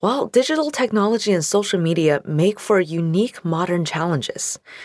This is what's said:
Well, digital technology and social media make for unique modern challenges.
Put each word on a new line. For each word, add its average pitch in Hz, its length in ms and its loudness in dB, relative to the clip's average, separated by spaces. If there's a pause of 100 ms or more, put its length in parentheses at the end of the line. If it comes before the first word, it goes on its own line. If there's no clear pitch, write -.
Well, 247 260 0
digital 294 420 2
technology 214 640 0
and 165 100 2
social 202 360 0
media 160 460 2
make 170 340 2
for 202 200 2
unique 165 640 -2
modern 170 420 -2
challenges. 156 760 -4 (260)